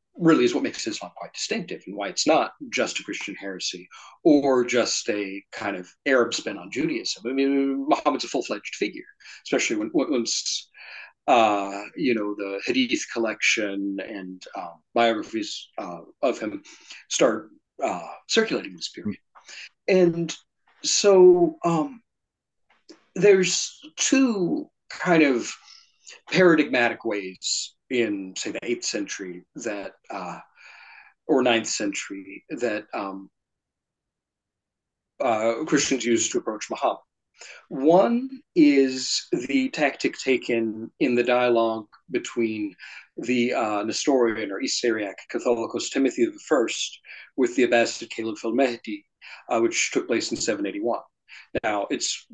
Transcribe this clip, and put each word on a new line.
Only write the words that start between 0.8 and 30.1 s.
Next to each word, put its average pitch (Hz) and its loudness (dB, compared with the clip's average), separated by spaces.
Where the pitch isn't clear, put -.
Islam 101 -8
quite 85 -14
distinctive - -6
and 98 -12
why 101 -6
it's - -2
not 139 2
just - -2
a - -8
Christian 98 -10
heresy 92 -10
or 139 6
just 117 0
a 101 -6
kind 101 -6
of 92 -12
Arab 127 4
spin 104 -6
on 92 -14
Judaism. 131 -4
I 127 -4
mean, 139 0
Muhammad's 139 0
a 117 -8
full-fledged - -6
figure, - -6
especially 117 0
when, 107 -4
when, 147 0
once, - -4
uh, 104 2
you 127 0
know, 104 -2
the 98 -6
Hadith 127 0
collection 101 -2
and, 92 -12
um, 87 -12
biographies, 113 0
uh, 87 -10
of 117 0
him 101 -8
start, - 0
uh, 95 -4
circulating 107 -2
this - -10
period. - -10
And 170 4
so, 180 8
um, 151 0
there's 185 4
two 214 2
kind 165 4
of 127 2
paradigmatic 131 4
ways 101 -6
in, 101 -2
say, - -8
the 90 -6
eighth 120 -4
century 95 -8
that, 104 -8
uh, 90 -10